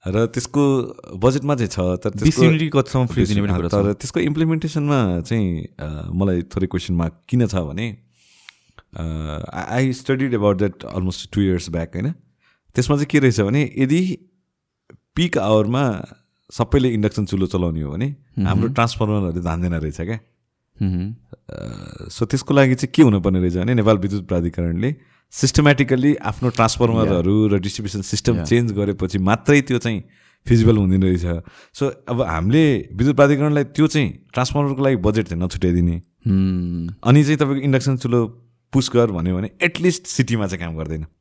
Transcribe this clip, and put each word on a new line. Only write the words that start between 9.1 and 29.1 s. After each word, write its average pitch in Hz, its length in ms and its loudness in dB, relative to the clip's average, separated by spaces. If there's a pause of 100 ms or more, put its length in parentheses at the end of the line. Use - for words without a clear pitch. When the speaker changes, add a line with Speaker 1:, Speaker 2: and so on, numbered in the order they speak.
Speaker 1:
I, 123 100 0
I 131 120 0
studied 131 420 -2
about 101 280 2
that 98 100 0 (120)
almost 90 360 -6
two - 180 -6
years 92 240 2
back, 82 320 -6
होइन? 113 160 -4 (640)
त्यसमा 127 220 2
चाहिँ 143 100 0
के - 120 2
रहेछ 120 220 4
भने, 117 380 0
यदि 165 400 0 (960)
पिक 170 240 0
आवरमा 110 680 2 (480)
सबैले 131 360 2
इन्डक्सन 107 360 0
चुलो 95 220 0
चलाउने 87 340 -2
हो 73 120 -6
भने 131 240 -4 (220)
Speaker 2:
मह्म। 95 100 0
Speaker 1:
हाम्रो 110 200 2
ट्रान्सफर्मरहरू 104 720 0
धान्दैन 87 340 -2
रहेछ 78 260 -6
क्या। 104 180 -6 (640)
Speaker 2:
मह्म। 95 320 -2 (360)
Speaker 1:
अ, - 580 -14
so - 140 -6
त्यसको 139 320 -2
लागि 135 200 6
चाहिँ - 200 -4
के 156 80 2
हुनुपर्ने 98 380 4
रहेछ 90 160 0
भने 104 180 0
नेपाल 107 240 4
विद्युत 95 300 -6
प्राधिकरणले 87 680 -2 (340)
सिस्टमेटिकल्ली 139 840 2
आफ्नो - 340 -4
ट्रान्सफर्मरहरू 110 1040 2
Speaker 2:
या। 101 60 2
Speaker 1:
र 95 40 2
डिस्ट्रिब्युसन 101 400 -6
सिस्टम 110 360 0
Speaker 2:
या। 85 80 -4
Speaker 1:
चेन्ज 117 280 2
गरेपछि 98 460 -2